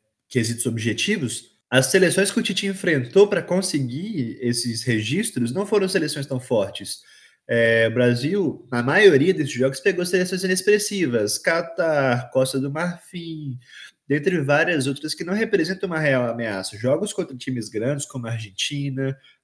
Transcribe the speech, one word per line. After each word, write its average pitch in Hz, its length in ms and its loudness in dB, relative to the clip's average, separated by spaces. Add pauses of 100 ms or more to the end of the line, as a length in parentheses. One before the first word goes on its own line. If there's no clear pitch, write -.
(280)
quesitos 113 380 -2
objetivos. 117 920 -4 (140)
As 131 160 4
seleções 185 440 4
que - 100 -2
o - 20 -4
Tite 196 240 -4
enfrentou 190 600 2
pra 196 160 -2
conseguir 165 1000 -4
esses 120 420 -2
registros 123 720 -2
não 190 120 -2
foram 196 240 2
seleções 151 380 -2
tão 127 120 -4
fortes. - 600 -2 (480)
É, 117 400 4
o 113 60 -2
Brasil, 123 760 0
na 120 120 -2
maioria 165 500 6
desses 151 200 -2
jogos, 135 280 0
pegou 180 240 0
seleções 180 380 0
inexpressivas. 185 960 2
Catar, 156 960 0
Costa 131 260 2
do 139 140 -2
Marfim, 165 840 -8 (520)
dentre 151 320 0
várias 147 480 2
outras 147 260 -6
que - 80 -10
não 180 120 -4
representam 190 540 -2
uma 165 120 -4
real 131 280 2
ameaça. 110 480 -4
Jogos 143 360 0
contra 156 240 -6
times 120 320 -6
grandes 135 360 -2
como 120 220 -10
a 113 40 -6
Argentina, 135 840 -4 (280)